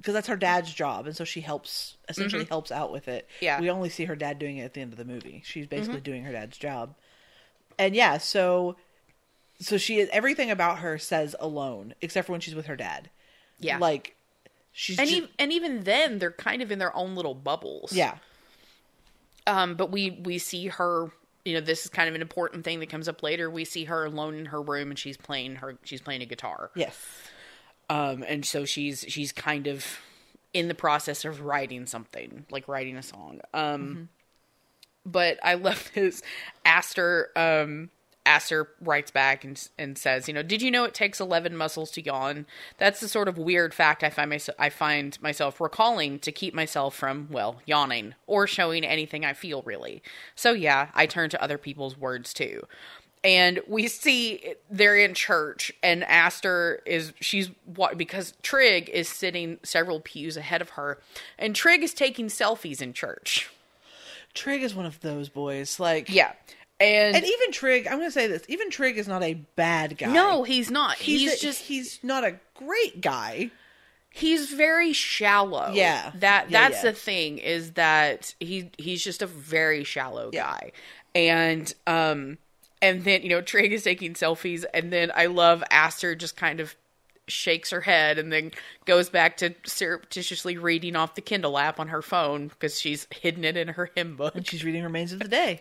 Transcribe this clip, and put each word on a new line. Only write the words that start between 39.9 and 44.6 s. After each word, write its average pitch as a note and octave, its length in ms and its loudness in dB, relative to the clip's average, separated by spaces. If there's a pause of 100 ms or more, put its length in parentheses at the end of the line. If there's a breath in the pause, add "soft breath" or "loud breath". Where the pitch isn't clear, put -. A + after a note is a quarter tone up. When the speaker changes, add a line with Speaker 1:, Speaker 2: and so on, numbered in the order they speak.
Speaker 2:
says, C3 300 0
you D3+ 80 -8
know, D3 80 -4
"Did G3+ 200 -2
you B3+ 100 0
know B3 100 4
it A#3+ 120 -2
takes G3+ 260 -2
eleven E3+ 360 0
muscles D#3+ 360 -4
to E3 100 -10
yawn? C#3+ 420 -4 (320 loud breath)
That's G3 220 2
the A3+ 80 -10
sort G3+ 220 0
of F3 100 -4
weird E3+ 340 2
fact D3+ 300 4
I D3+ 80 4
find D3 220 -2
myse-, D3 260 -6
I D3 100 2